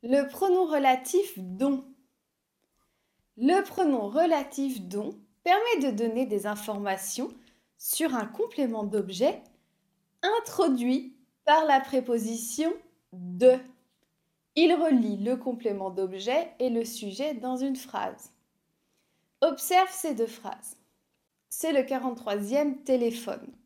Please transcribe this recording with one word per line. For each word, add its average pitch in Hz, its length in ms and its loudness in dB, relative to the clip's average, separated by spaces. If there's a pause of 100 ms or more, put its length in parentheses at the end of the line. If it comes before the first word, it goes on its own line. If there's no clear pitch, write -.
Le 277 220 4
pronom 370 380 2
relatif 277 720 2
dont. 214 480 -2 (1500)
Le 330 260 4
pronom 277 460 0
relatif 277 720 0
dont 196 360 -6 (280)
permet 415 340 2
de 262 160 0
donner 233 300 0
des 202 200 -4
informations 202 880 -6 (440)
sur - 360 -2
un 220 120 -2
complément 240 580 -2
d'objet 202 580 -2 (800)
introduit 294 920 0 (300)
par 311 180 6
la 285 160 4
préposition 247 920 -2 (400)
de. 180 400 4 (1040)
Il 330 160 6
relie 262 500 2
le 247 140 0
complément 202 520 -4
d'objet 190 680 -2
et 254 100 0
le 233 140 0
sujet 226 500 -6
dans 254 220 -6
une 262 220 -2
phrase. - 560 -10 (1040)
Observe 359 500 2
ces - 260 -4
deux 226 120 0
phrases. - 480 -14 (760)
C'est - 220 -2
le 269 120 4
quarante-troisième 254 1000 -2
téléphone. 233 640 -2 (180)